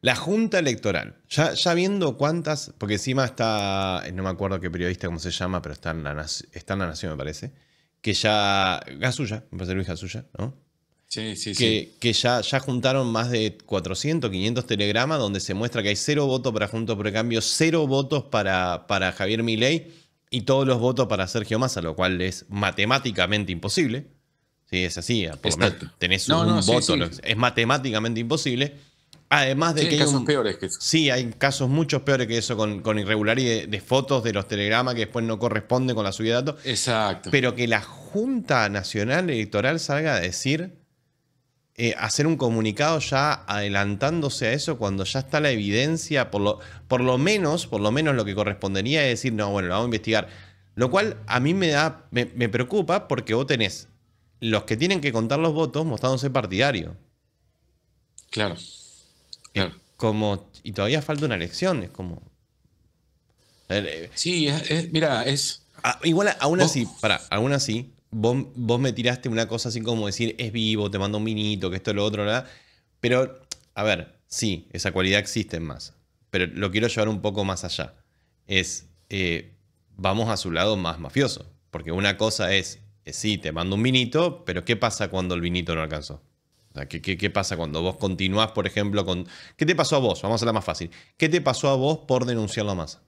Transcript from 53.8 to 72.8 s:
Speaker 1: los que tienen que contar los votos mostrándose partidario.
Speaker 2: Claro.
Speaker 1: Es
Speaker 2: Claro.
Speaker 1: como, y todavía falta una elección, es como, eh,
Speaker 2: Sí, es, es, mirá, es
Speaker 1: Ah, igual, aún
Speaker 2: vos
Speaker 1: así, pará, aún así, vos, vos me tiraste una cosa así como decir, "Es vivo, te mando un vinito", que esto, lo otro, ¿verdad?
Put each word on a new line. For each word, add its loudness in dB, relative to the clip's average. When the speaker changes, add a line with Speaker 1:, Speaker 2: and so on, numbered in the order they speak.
Speaker 1:
los 2
que 0
tienen 2
que 0
contar 0
los 2
votos 0
mostrándose 0
partidario. 0
Speaker 2:
Claro. -2
Speaker 1:
Es -20
Speaker 2:
Claro. 0
Speaker 1:
como, 0
y -12
todavía 0
falta -4
una 0
elección, -2
es -12
como, -12
eh, -4
Speaker 2:
Sí, 0
es, -2
es, -2
mirá, 2
es -2
Speaker 1:
Ah, 0
igual, 4
aún 2
Speaker 2:
vos 6
Speaker 1:
así, 0
pará, 2
aún 2
así, -2
vos, 2
vos 2
me 0
tiraste -2
una 0
cosa -4
así -6
como -2
decir, -2
"Es -4
vivo, 0
te -2
mando 0
un -2
vinito", -2
que -4
esto, -2
lo 0
otro, -2
¿verdad? -2